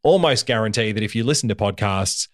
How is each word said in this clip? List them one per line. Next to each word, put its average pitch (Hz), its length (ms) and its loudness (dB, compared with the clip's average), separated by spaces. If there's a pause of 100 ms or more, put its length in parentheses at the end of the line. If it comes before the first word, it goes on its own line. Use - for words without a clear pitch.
almost 160 420 4
guarantee 110 460 0
that 107 100 -4
if 104 140 -4
you 113 80 -2
listen 135 240 0
to 104 80 -2
podcasts, 98 760 -2